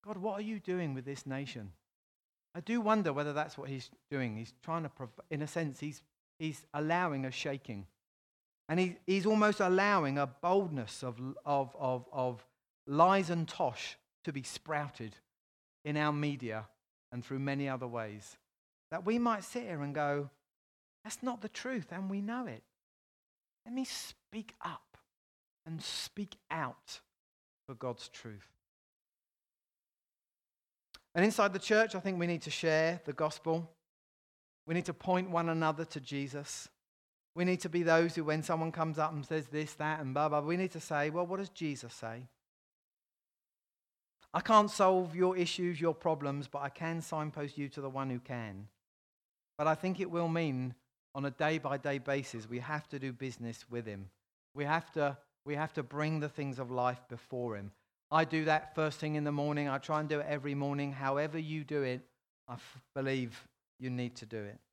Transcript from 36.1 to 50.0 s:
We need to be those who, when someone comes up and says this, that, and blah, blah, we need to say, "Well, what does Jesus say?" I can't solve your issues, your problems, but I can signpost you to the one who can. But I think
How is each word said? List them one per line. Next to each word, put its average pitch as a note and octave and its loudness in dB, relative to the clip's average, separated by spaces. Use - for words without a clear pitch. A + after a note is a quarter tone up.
We F3+ 0
need F3+ 4
to F#3 -4
be E3+ 2
those E3 8
who, E3 0
when D#3 2
someone D#3+ 2
comes D#3+ 0
up D#3 0
and C#3+ -6
says D#3 -2
this, D3+ -4
that, D#3 -2
and C3 -4
blah, D3 4
blah, D3 4
we E3 0
need F#3 0
to D#3+ -8
say, D3+ 0
"Well, F3 0
what F#3 -4
does G3 -4
Jesus C#3 -6
say?" A#2+ -10
I E3+ 2
can't G#3 8
solve F#3 4
your F3+ 4
issues, F3 0
your E3 2
problems, C#3+ 0
but C#3+ -6
I C#3 -4
can E3 -6
signpost D3+ -6
you C#3+ -4
to C#3 -10
the C3+ -6
one C3+ -4
who B2 -2
can. A2 -8
But D3+ 2
I D#3+ 6
think F#3 -2